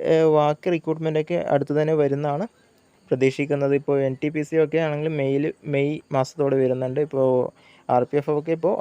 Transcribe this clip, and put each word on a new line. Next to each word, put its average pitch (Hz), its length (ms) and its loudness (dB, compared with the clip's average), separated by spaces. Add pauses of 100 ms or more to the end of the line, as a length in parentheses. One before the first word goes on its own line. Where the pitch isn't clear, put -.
ഏഹ്, 160 240 4
ബാക്കി 151 400 2
റിക്രൂട്ട്മെന്റ് 160 520 -2
ഒക്കെ 170 160 -4 (100)
അടുത്ത് 143 260 0
തന്നെ 151 220 2
വരുന്നതാണ് 147 500 0 (640)
പ്രതീക്ഷിക്കുന്നത്. 139 640 0
ഇപ്പോൾ 143 260 0
എൻ 135 140 0
ടി 147 140 -4
പി 151 140 -4
സി 151 140 -6
ഒക്കെ 156 220 2
ആണെങ്കിൽ 151 340 -2
മെയിൽ, 139 300 0 (220)
മെയ് 143 300 0 (160)
മാസത്തോടെ 135 460 0
വരുന്നുണ്ട്. 127 440 0
ഇപ്പോൾ 135 240 0 (640)
ആർ 123 140 4
പി 135 140 -2
എഫ് 143 140 -2
ഒക്കെ 151 200 -2
ഇപ്പോൾ 165 300 0